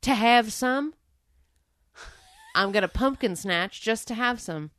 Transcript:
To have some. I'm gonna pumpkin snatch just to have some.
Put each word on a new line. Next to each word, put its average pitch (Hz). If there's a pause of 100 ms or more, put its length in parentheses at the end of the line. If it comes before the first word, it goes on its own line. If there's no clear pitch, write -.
To 262
have 233
some. 269 (1600)
I'm 196
gonna 196
pumpkin 233
snatch 185
just 220
to 240
have 240
some. 151